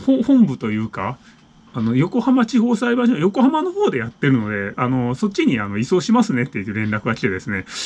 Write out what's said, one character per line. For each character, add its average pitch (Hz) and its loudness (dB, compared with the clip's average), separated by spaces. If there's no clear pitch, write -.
ほ-、 262 4
本 254 6
部 131 -2
と 113 -4
い 107 -2
う 110 -4
か、 104 -6
あ 117 -4
の、 113 0
横 180 0
浜 254 2
地 247 0
方 233 2
裁 240 0
判 240 2
所、 247 2
横 202 2
浜 302 4
の 359 -4
方 403 0
で 143 -2
や 113 -4
っ 113 -10
て - -4
る 139 4
の 107 0
で、 101 -4
あ 123 -2
の、 127 -2
そ 214 -2
っ - -6
ち 320 -2
に、 131 2
あ 101 -4
の、 98 -6
移 110 0
送 180 0
し 175 -2
ま 233 4
す - -2
ね 120 0
っ - -2
て - -10
い 98 -6
う 104 -4
連 107 -2
絡 107 -2
が 113 -2
来 - -8
て 113 0
で 92 -4
す 110 -8
ね、 95 -4